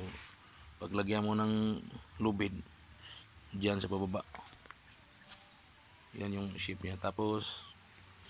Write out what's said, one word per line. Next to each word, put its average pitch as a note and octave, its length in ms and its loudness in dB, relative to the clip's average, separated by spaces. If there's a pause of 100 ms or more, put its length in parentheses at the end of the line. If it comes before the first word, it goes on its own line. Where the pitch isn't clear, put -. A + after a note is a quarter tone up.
(800)
paglagyan G2+ 480 4
mo G#2+ 80 6
ng G#2+ 480 4 (400)
lubid, G2+ 320 4 (1000)
diyan G2+ 300 4
sa F#2+ 80 0
pababa. G2 320 2 (1900)
Yan G2+ 160 -2
yung G2 220 -2
shape F#2 320 -4
niya. F#2 160 -2
Tapos, G#2+ 480 2 (800)